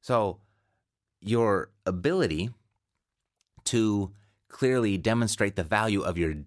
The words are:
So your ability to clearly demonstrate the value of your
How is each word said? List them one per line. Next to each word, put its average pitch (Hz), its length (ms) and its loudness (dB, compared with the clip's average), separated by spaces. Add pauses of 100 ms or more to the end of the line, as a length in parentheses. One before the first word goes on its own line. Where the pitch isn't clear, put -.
So 110 380 -2 (800)
your 104 500 0 (140)
ability 95 640 0 (1160)
to 104 460 0 (360)
clearly 120 500 0
demonstrate 110 580 0
the 92 80 -2
value 104 380 0
of 87 160 -2
your 80 160 0 (140)